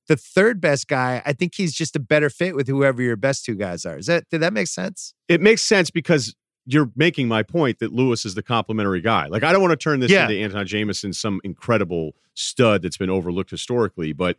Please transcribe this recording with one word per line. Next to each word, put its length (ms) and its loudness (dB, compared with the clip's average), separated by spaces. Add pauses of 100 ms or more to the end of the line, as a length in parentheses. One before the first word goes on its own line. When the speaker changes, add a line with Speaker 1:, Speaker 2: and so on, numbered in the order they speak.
Speaker 1:
the 100 4
third 420 2
best 280 0
guy, 380 -2
I 80 -2
think 220 -4
he's 180 -2
just 220 -6
a 40 -4
better 300 2
fit 260 -4
with 120 -2
whoever 340 2
your 140 0
best 300 -2
two 100 -4
guys 300 -6
are. 120 -10
Is 100 -10
that, 220 0
did 120 -2
that 120 0
make 140 -2
sense? 460 -8 (140)
Speaker 2:
It 120 4
makes 240 6
sense 280 2
because 440 0 (300)
you're 300 2
making 320 0
my 160 2
point 360 0
that 140 -4
Lewis 320 0
is 100 -8
the 60 -4
complimentary 600 -2
guy. 260 2
Like, 160 -2
I 80 4
don't 100 4
wanna 140 4
turn 240 0
this 100 2
Speaker 1:
Yeah. 140 6
Speaker 2:
into 160 0
Anton 260 -4
Jameson, 480 -4
some 300 -4
incredible 720 -2 (180)
stud 480 0
that's 160 -6
been 120 -4
overlooked 420 -4
historically. 640 -4
But, 260 -2